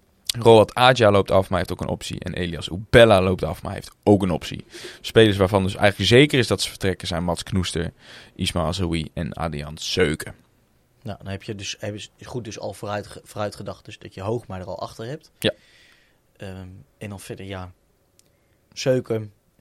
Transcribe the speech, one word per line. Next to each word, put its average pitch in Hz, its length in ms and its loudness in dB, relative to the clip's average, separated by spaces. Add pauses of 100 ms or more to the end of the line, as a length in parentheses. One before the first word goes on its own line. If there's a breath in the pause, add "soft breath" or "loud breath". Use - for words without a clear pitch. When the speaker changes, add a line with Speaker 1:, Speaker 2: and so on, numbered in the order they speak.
(400)
Speaker 1:
Roald 110 340 8
Adja 120 380 6
loopt 98 200 2
af, 95 180 4
maar 92 80 0
heeft 90 140 -2
ook 90 100 -8
een 92 60 -6
optie. - 320 -8
En - 140 -8
Elias 82 360 -6
Ubella 107 520 6
loopt 92 220 0
af, 78 200 -6
maar 101 100 -8
heeft - 180 -14 (120)
ook 101 200 6
een 92 80 -2
optie. - 340 -8 (360 loud breath)
Spelers 110 360 4
waarvan 98 260 2
dus 95 120 -4
eigenlijk 98 340 0
zeker 139 300 6
is 113 80 0
dat 101 140 -2
ze - 80 -4
vertrekken - 380 -6
zijn 87 160 -4
Mats 87 200 -4
Knoester, 87 480 -4 (440 loud breath)
Isma 90 280 -2
Azoui 82 500 -2
en 82 200 -8
Adriaan 76 440 -8
Seuken. - 580 -2 (680)
Speaker 2:
Nou, 101 200 -12
dan 98 80 -12
heb 98 120 -10
je 110 120 -10
dus, 98 240 -12
heb 107 180 -10
je - 280 -18
goed 120 180 -10
dus 104 160 -14
al 104 140 -10
vooruit 104 340 -8
ge-, - 160 -20
vooruit 104 320 -8
gedacht 101 300 -14
dus - 140 -20
dat - 140 -20
je 95 80 -14
Hoogma 104 380 -6
er 92 60 -12
al 92 160 -12
achter - 240 -12
hebt. 139 340 -16
Speaker 1:
Ja. 214 120 -2 (840 soft breath)
Speaker 2:
Ehm, 95 300 -14 (300)
en 107 120 -12
dan 98 100 -12
verder, 98 260 -14
ja. 92 260 -12 (1040)
Seuken, 117 580 -4 (300)